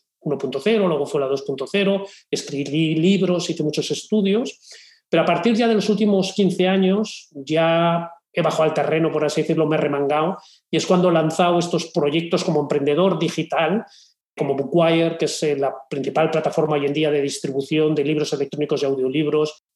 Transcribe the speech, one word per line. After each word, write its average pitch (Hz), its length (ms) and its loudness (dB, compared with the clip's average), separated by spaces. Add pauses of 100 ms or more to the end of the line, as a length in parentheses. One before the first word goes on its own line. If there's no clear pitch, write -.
(200)
uno 143 180 -4
punto 135 220 -6
cero, 208 280 2
luego 143 200 -2
fue 147 120 -2
la 139 80 0
dos 135 140 -2
punto 135 240 -6
cero, 196 400 0 (240)
escribí 143 640 -2
libros, 175 560 2
hice 156 140 -4
muchos 151 260 -4
estudios, 208 680 -2 (500)
pero 165 140 2
a - 20 0
partir 214 300 2
ya 233 120 2
de 226 60 2
los 196 160 0
últimos 202 440 2
quince 185 340 2
años 190 640 0
ya 165 800 0 (280)
he 165 40 0
bajado 160 200 0
al 156 100 2
terreno, 156 380 0
por 151 120 0
así 151 180 0
decirlo, 160 260 0
me 156 80 2
he 156 40 0
remangado, 147 580 0 (340)
y 170 60 0
es - 80 -2
cuando 180 240 4
he 170 40 4
lanzado 170 460 2
estos 165 280 -2
proyectos 170 560 -2
como 151 180 2
emprendedor 147 580 2
digital, 165 680 0 (520)
como 139 180 -2
Bookwire, 165 640 2
que 160 80 0
es, - 180 -4
eh, 147 140 0
la 135 160 -2 (160)
principal 143 420 0
plataforma 151 440 0
hoy 143 100 0
en 139 80 -2
día 151 180 0
de 147 100 2
distribución 143 720 -2
de 143 120 0
libros 151 280 -2
electrónicos 143 480 -2
y 143 40 0
audiolibros 147 760 0 (120)